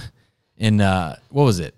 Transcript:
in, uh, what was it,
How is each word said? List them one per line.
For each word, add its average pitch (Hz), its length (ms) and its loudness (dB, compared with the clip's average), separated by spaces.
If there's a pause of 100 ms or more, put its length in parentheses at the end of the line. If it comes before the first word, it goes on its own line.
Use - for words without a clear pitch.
(580)
in, 107 240 2
uh, 92 360 0 (120)
what 143 140 0
was 104 160 2
it, 78 180 -10